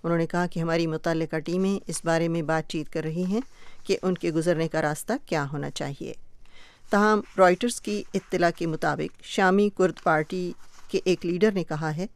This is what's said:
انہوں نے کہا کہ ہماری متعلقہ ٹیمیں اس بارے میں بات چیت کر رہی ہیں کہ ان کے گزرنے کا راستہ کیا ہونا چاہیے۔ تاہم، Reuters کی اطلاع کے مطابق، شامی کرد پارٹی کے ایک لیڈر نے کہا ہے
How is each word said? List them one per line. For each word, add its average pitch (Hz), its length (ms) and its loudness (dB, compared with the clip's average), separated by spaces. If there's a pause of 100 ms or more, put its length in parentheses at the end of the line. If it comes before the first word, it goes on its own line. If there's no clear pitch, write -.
انہوں 170 160 0
نے 165 80 2
کہا 175 200 0
کہ 170 140 -4
ہماری 165 260 2
متعلقہ 160 520 -2
ٹیمیں 185 480 0
اس - 180 -6
بارے 165 240 2
میں 165 140 0
بات 156 280 -2
چیت 156 220 -4
کر 156 100 -4
رہی 160 220 -2
ہیں 202 160 0 (460)
کہ 196 160 2
ان 185 120 2
کے 170 160 -2
گزرنے 160 380 2
کا 160 140 0
راستہ 156 300 -2 (140)
کیا 147 260 0
ہونا 143 180 -4
چاہیے۔ 139 420 -8 (760)
تاہم، 208 300 6 (180)
Reuters 190 420 4
کی 208 220 -4 (120)
اطلاع 175 420 2
کے 165 100 -4
مطابق، 156 580 -2
شامی 202 440 4 (100)
کرد 180 140 4 (100)
پارٹی 175 500 0 (360)
کے - 160 0
ایک 180 220 0
لیڈر 180 260 2
نے 185 120 -2
کہا 156 320 -4
ہے 180 200 -4